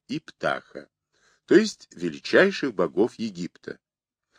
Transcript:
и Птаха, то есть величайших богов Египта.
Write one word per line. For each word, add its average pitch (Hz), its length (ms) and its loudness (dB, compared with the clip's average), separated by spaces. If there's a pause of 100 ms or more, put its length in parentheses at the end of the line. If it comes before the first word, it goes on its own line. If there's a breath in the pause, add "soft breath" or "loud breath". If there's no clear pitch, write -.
и 147 140 -8
Птаха, - 680 -8 (580)
то 139 80 4
есть 208 380 2
величайших 110 800 0
богов 90 420 -2
Египта. 90 640 -10 (600 soft breath)